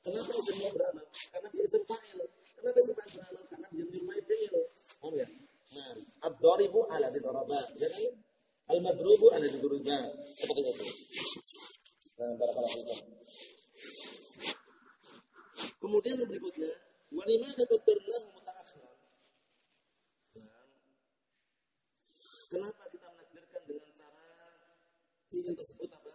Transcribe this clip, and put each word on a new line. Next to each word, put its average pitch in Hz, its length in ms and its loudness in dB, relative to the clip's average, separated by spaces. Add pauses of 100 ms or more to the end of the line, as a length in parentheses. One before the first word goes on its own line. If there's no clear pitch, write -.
Kenapa 220 320 -4
isim 381 320 -2
beramal? 494 380 -2 (260)
Karena 415 160 -8
dia 392 160 -2
isim 415 240 2
fa'il. 440 300 -8 (420)
Kenapa 494 160 2
isim 494 180 6
fa'il - 220 -12
beramal? - 320 -14
Karena - 240 -14
dia 330 160 -6
menyerupai 359 400 -6
fi'il. 440 260 0 (460)
Paham 160 160 -8
ya? 123 120 -2 (460)
Nah, 135 220 -12 (320)
ad-daribu 175 520 6 (120)
ala 147 160 2
di 135 160 -2
daraba, 135 360 -2 (200)
ya 151 80 0
kan? 214 240 -2 (640)
Al-madrubu 185 560 8
ala 147 160 2
di 135 100 -4
duriba. 139 380 0 (320)
Seperti 143 320 -2
itu. 117 260 -2 (1300)
Nah, 120 160 -6
barakallahu 117 420 -2
fiikum. 113 220 -8 (2750)
Kemudian 415 420 2
berikutnya, 311 480 -6 (400)
wa 175 160 -6
limana 247 360 2
qaddarnahu 220 680 4
mutaakhiran? - 640 -20 (1400)
Nah, 110 240 -20 (1800)
kenapa - 400 -6
kita - 240 -20
menakdirkan 170 560 -18
dengan 151 240 -12
cara 151 320 -20 (1040)
fi'il 359 240 -4
tersebut - 400 -10
apa? 370 220 -20